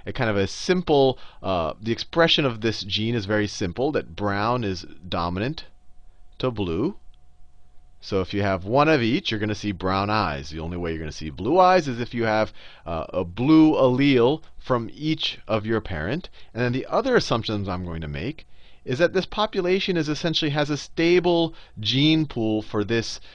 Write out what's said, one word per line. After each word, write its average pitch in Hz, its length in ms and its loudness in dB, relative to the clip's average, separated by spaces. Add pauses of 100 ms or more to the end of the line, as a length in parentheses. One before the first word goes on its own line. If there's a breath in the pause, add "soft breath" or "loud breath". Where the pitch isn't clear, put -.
a 101 80 -8
kind 117 160 0
of 101 80 2
a 98 80 4
simple, 147 720 2 (240 loud breath)
uh, 85 400 0
the 113 100 -2
expression 165 540 2
of 110 160 -2
this 113 200 0
gene 104 320 -2
is 104 120 -2
very 104 200 2
simple, 113 460 -4
that 87 240 -4
brown 104 480 0
is 87 220 -4 (200)
dominant 92 600 -4 (720)
to 131 120 0
blue. 104 460 -2 (1040)
So 95 220 -2
if - 100 -6
you 101 80 -2
have 95 240 0
one 135 240 4
of 151 140 4
each, 117 280 0
you're 107 100 -2
gonna 107 140 0
see 104 180 -4
brown 95 360 0
eyes. 80 400 -2
The 78 120 -10
only 85 180 -6
way 85 140 -2
you're 80 80 -6
gonna 78 120 -8
see 78 160 -8
blue 101 300 0
eyes 185 300 6
is 120 120 -4
if 120 140 -6
you 117 100 -2
have, 107 300 2 (320 loud breath)
uh, 82 240 -4
a 90 120 -2
blue 151 500 6
allele 131 680 4 (180)
from 117 360 -2
each 151 520 -4
of 104 200 -2
your 110 160 0
parent. 95 480 -4 (240 soft breath)
And 113 80 -4
then 123 100 0
the 127 140 -2
other 240 300 2
assumptions 107 520 0
I'm 90 160 -4
going 85 160 -6
to 78 80 -8
make 76 380 -8 (380 soft breath)
is 127 160 -4
that 170 120 4
this 185 140 0
population 190 720 0
is 151 100 0
essentially 156 420 0
has 147 200 0
a 147 60 0
stable 170 760 2 (260 loud breath)
gene 139 460 4
pool 110 380 0
for 104 220 -2
this 113 360 -2 (140 loud breath)